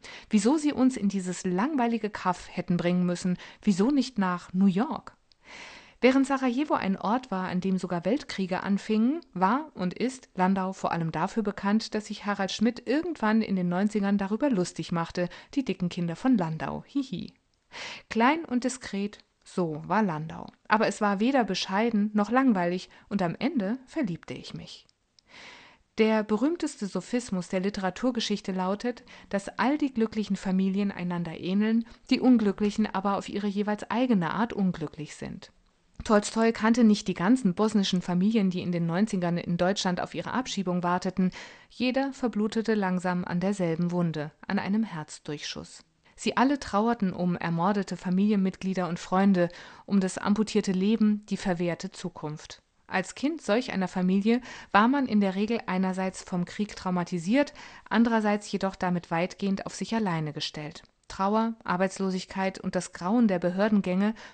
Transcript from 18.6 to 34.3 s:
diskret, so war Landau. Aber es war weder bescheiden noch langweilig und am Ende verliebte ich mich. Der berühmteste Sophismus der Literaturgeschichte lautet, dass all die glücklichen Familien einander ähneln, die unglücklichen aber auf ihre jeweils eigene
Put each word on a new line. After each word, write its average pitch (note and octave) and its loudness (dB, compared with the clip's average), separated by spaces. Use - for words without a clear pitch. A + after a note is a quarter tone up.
diskret, G3+ -6
so D#3+ -2
war G3 2
Landau. D#3+ -4
Aber G#3+ 4
es - -2
war G3+ 2
weder B3+ 4
bescheiden G#3 0
noch G#3 2
langweilig F#3+ 2
und G3+ -2
am E3+ 0
Ende A#3 -2
verliebte F3+ -6
ich - -12
mich. - -16
Der A3 4
berühmteste A#3 -2
Sophismus F#3+ -4
der F#3+ -2
Literaturgeschichte G3+ -2
lautet, G3+ -4
dass G3 -4
all C4 2
die C#4+ -2
glücklichen A3 -2
Familien G3 0
einander F3 -6
ähneln, G#3+ 2
die B3+ 2
unglücklichen G#3+ 4
aber G3 -2
auf F#3 -8
ihre G3+ -4
jeweils G#3 -2
eigene G#3+ 2